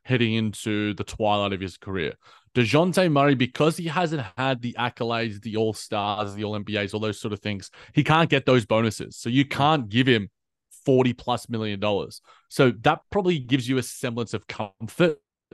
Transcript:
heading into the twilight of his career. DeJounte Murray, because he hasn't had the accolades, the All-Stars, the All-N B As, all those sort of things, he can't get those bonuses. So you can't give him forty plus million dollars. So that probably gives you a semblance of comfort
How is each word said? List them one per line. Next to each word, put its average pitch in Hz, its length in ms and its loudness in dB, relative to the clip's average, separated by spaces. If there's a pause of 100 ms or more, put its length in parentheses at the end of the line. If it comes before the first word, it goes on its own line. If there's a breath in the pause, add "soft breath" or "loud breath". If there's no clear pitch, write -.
heading 117 320 2
into 104 600 -2
the 101 100 -8
twilight 104 480 0
of 92 80 -4
his 95 160 -8
career. 90 380 -6 (400 soft breath)
DeJounte 160 560 4
Murray, 143 240 4
because 139 420 0
he 170 120 -6
hasn't 160 340 -2 (140)
had 131 260 -2
the 120 160 -6
accolades, 117 640 -4
the 107 140 -6
All-Stars, 104 760 -2
the 104 100 -6
All-N 104 180 -4
B 104 140 -6
As, 101 180 -2
all 107 60 -4
those 107 200 -4
sort 107 120 -6
of 101 80 -8
things, 101 300 -8 (240 loud breath)
he 151 100 4
can't 160 260 4
get 139 160 2
those 127 180 4
bonuses. 110 520 -2
So - 120 -8
you 131 160 4
can't 139 440 0
give 123 180 2
him 110 220 4 (560)
forty 127 300 4
plus - 340 -4
million 110 320 -4
dollars. 98 400 -2 (300 soft breath)
So 131 220 4 (100)
that 156 180 4 (100)
probably 180 280 0
gives 123 300 -2
you 131 100 0
a 123 40 -2
semblance 120 520 -6
of 101 120 -8
comfort 113 720 -2 (360)